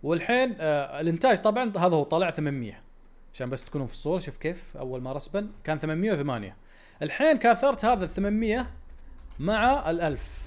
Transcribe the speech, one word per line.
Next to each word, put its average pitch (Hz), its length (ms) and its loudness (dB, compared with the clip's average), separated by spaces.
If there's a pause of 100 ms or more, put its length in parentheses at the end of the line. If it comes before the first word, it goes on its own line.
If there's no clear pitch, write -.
والحين، 233 560 2
آه، 143 420 0
الإنتاج 170 360 4
طبعًا 226 400 2
هذا 175 180 4
هو 147 80 4
طالع 165 280 2
ثمانمية. 139 500 -4 (520)
عشان 123 160 -6
بس 131 140 -6
تكونوا 139 240 -4
في - 60 -10
الصورة، 175 260 -2
شوف 147 180 -10
كيف - 400 -6
أول 127 240 -6
ما 127 120 -6
رسبن 196 340 -4 (160)
كان 156 160 -2
ثمانمية 160 340 0
وثمانية. 127 420 -4 (460)
الحين 277 360 2
كاثرت 233 480 4
هذا 214 200 2
الثمانمية 214 640 0 (720)
مع 220 500 2
الألف. 165 580 -2